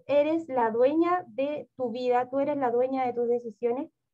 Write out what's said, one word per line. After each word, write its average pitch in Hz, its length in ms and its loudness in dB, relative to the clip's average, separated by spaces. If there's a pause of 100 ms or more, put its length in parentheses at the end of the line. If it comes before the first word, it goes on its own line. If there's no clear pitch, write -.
eres 294 420 2
la 247 240 0
dueña 320 560 2
de 269 480 -6
tu 247 160 -4
vida, 247 360 0
tú 269 120 -2
eres 294 160 -2
la 254 160 0
dueña 262 340 0
de 240 60 -2
tus 240 160 -2
decisiones 240 600 -4 (260)